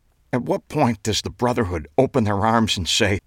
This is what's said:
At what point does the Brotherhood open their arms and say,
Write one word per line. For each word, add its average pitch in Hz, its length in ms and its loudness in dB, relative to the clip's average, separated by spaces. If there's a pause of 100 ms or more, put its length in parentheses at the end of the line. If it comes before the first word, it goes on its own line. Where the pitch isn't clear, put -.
(340)
At 123 100 -2
what 143 260 -4
point 123 340 0
does 107 180 -2
the - 80 -6
Brotherhood 98 580 -2 (100)
open 123 260 2
their 104 220 0
arms 113 320 2
and 87 100 -4
say, 101 400 0